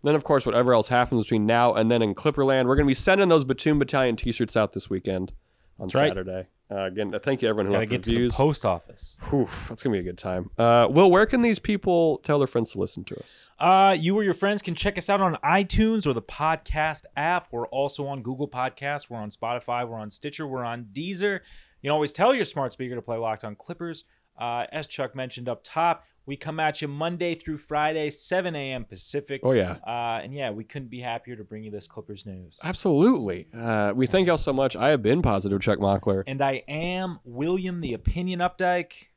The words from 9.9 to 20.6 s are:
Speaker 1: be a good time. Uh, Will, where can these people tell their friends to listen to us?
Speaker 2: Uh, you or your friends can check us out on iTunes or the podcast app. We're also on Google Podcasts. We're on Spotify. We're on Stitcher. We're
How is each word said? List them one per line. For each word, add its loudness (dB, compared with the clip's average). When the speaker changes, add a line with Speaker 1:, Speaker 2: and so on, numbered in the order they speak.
Speaker 1:
be 0
a -6
good -8
time. -6
Uh, 6
Will, 8
where 6
can 0
these 2
people 0
tell 0
their 2
friends -2
to -8
listen -6
to -12
us? -20
Speaker 2:
Uh, 6
you 0
or 2
your 2
friends 0
can -6
check -2
us -4
out 2
on 2
iTunes 2
or 2
the -2
podcast -4
app. -2
We're -6
also -4
on -8
Google -6
Podcasts. -6
We're -10
on -10
Spotify. -4
We're -10
on -10
Stitcher. -10
We're -6